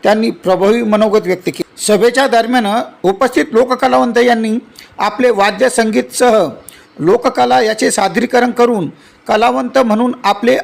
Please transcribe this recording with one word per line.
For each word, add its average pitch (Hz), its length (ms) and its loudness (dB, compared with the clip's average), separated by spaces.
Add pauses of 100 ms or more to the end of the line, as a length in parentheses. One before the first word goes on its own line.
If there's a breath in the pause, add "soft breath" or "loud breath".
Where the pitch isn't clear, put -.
त्यांनी 220 280 0
प्रभावी 196 520 0
मनोगत 214 420 2
व्यक्त 180 200 -4
केले. - 320 -8
सभेच्या 240 500 2
दरम्यान 226 400 0 (360)
उपस्थित 247 480 0
लोककलावंत 247 680 0
यांनी 233 400 0 (400 loud breath)
आपले 214 320 0
वाद्यसंगीतसह 220 1200 0 (500 loud breath)
लोककला 247 640 0
याचे 220 300 0
सादरीकरण 233 600 0
करून 233 380 0 (380 soft breath)
कलावंत 247 500 0
म्हणून 247 460 0
आपले 220 400 0